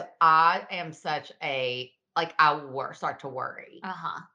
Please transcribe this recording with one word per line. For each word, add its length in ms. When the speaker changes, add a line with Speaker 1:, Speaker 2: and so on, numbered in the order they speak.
Speaker 1:
I 500
am 200
such 400
a, 480
like, 240
I 160
wor-, 380
start 280
to 80
worry. 540
Speaker 2:
Uh-huh. 360